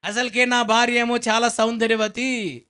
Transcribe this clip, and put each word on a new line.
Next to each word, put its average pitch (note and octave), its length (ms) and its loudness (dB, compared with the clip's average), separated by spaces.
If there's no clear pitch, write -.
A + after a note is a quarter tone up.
అసలుకే A#3 400 0
నా B3 180 2
భార్య A#3 360 2
ఏమో A#3+ 180 0
చాలా A#3 320 0
సౌందర్యవతి A3+ 1200 -2